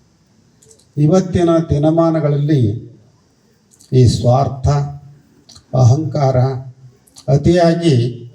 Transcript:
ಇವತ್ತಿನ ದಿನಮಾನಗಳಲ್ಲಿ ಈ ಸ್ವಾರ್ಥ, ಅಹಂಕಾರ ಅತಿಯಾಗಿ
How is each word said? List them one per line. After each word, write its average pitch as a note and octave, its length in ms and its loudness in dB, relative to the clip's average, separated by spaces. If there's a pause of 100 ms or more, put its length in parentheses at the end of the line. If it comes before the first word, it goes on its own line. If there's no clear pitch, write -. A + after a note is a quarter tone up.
(960)
ಇವತ್ತಿನ F3 520 2 (200)
ದಿನಮಾನಗಳಲ್ಲಿ D3 1200 -2 (1000)
ಈ B2+ 140 6
ಸ್ವಾರ್ಥ, C3 600 0 (1080)
ಅಹಂಕಾರ C3 600 0 (920)
ಅತಿಯಾಗಿ E3 920 0 (120)